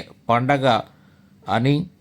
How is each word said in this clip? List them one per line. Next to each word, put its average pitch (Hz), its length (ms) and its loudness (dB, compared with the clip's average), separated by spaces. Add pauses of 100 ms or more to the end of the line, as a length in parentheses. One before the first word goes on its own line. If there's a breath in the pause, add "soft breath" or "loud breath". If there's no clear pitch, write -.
(280)
పండగ 127 380 0 (840 soft breath)
అని 117 260 2 (260)